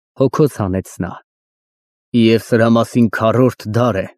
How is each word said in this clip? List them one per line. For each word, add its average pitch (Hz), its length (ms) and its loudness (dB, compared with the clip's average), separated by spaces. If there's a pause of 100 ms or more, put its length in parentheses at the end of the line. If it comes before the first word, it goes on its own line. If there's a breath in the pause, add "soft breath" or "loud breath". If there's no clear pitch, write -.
(180)
հոգոց 139 360 0
հանեց 92 420 -4
նա։ 90 160 -8 (1000)
«Եվ 113 260 4
սրա 113 280 0
մասին 117 400 2
քառորդ 113 580 0
դար 110 300 -2
է, 92 100 -6 (120)